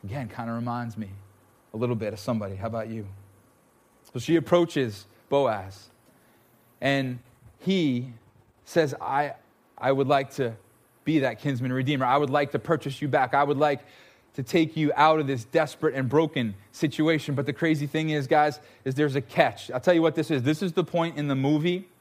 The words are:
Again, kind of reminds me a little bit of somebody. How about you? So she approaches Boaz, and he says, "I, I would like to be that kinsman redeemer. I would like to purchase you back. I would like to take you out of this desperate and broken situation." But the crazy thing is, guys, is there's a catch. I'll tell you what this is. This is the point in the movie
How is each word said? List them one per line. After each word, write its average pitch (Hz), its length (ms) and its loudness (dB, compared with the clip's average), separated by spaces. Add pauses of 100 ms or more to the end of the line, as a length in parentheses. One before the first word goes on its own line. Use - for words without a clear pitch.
Again, 117 260 -8
kind 117 180 -10
of 117 80 -6
reminds 120 400 -6
me 107 140 -10 (640)
a 110 40 -8
little 120 180 -2
bit 104 180 -4
of 107 60 -12
somebody. 104 360 -4
How 98 120 -8
about 110 200 -6
you? 113 200 -10 (1040)
So 127 60 -6
she 151 160 0
approaches 156 720 2 (220)
Boaz, 107 600 -2 (920)
and 131 360 0 (400)
he 131 560 0 (500)
says, 151 380 0
"I, 139 320 -2 (420)
I 131 160 0
would 135 160 2
like 139 280 2
to 117 200 -2 (480)
be 151 160 2
that 127 200 0
kinsman 131 340 -2
redeemer. 131 320 0
I 127 120 4
would 147 120 2
like 143 220 0
to 135 80 -2
purchase 147 420 -4
you 151 60 -4
back. 131 260 2
I 143 100 4
would 139 140 0
like 147 220 2 (560)
to 135 80 -6
take 160 340 0
you 151 180 2
out 156 240 6
of 147 60 0
this 131 200 -4
desperate 156 500 0
and 131 120 -2
broken 135 460 0 (180)
situation." 156 640 0
But 127 140 -2
the 147 60 -4
crazy 156 340 0
thing 156 240 -2
is, 143 160 -2
guys, 151 320 4 (260)
is 131 80 -2
there's 135 220 0
a 143 60 0
catch. - 500 0
I'll 127 80 -4
tell 180 160 4
you 165 80 4
what 156 100 4
this 156 160 -2
is. 135 140 0
This 156 180 0
is 180 120 -2
the 185 100 0
point 165 340 -2
in 147 100 -4
the 139 80 0
movie 151 540 0 (120)